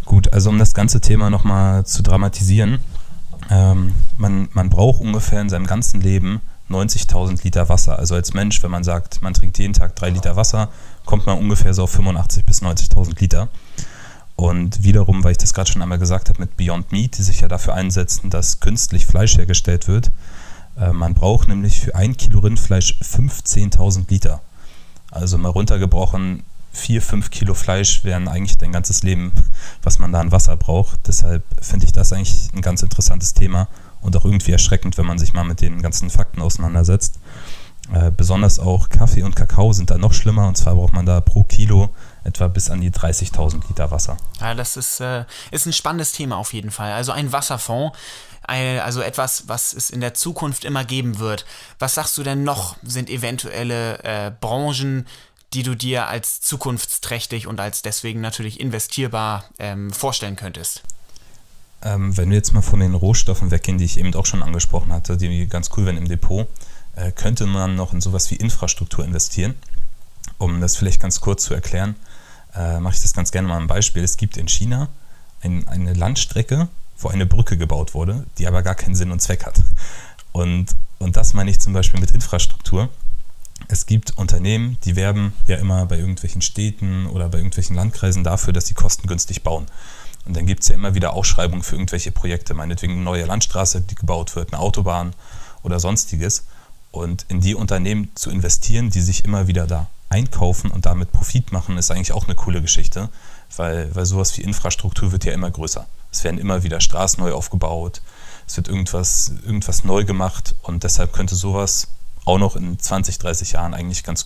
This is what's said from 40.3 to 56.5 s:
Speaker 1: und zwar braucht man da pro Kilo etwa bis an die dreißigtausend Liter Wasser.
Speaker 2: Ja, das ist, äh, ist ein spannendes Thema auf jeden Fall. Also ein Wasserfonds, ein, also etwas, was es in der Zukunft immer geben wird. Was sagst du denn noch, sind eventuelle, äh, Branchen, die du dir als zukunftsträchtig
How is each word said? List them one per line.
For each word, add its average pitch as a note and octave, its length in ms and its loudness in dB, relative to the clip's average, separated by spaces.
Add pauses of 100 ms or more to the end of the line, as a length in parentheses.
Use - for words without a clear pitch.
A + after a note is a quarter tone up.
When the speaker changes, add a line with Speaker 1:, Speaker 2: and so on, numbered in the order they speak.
Speaker 1:
und F#2 100 -2
zwar - 180 2
braucht F2+ 180 6
man F2+ 120 0
da F2 160 2
pro - 220 4
Kilo G2+ 460 6 (340)
etwa - 240 -4
bis F2 220 -2
an F2+ 100 -2
die F2+ 120 -4
dreißigtausend D#2+ 760 -2
Liter D2 240 -4
Wasser. - 260 -2 (220)
Speaker 2:
Ja, A#2 160 -6
das A#2+ 220 -10
ist, - 240 -10
äh, B2+ 240 -10 (260)
ist - 140 -6
ein E3 80 -6
spannendes D#3 400 -6
Thema C3 240 -10
auf G#2 160 -12
jeden G#2+ 180 -12
Fall. G#2 220 -10
Also B2 180 -8
ein C#3 220 -8
Wasserfonds, C#3 600 -8 (480)
ein, C3 360 -8
also B2 220 -8
etwas, B2+ 460 -8
was - 260 -10
es - 160 -10
in A#2+ 100 -12
der A#2+ 140 -10
Zukunft D3+ 520 -10
immer C#3 200 -8
geben B2 340 -8
wird. G#2+ 260 -10 (320)
Was C3 180 -8
sagst D#3 220 -8
du D3 60 -10
denn C#3 200 -6
noch, G#2 400 -8
sind B2 260 -10
eventuelle, A#2+ 960 -10
äh, G#2 360 -10
Branchen, C3 640 -8 (460)
die B2+ 120 -8
du B2+ 120 -8
dir B2 320 -8
als - 320 -10
zukunftsträchtig - 1080 -10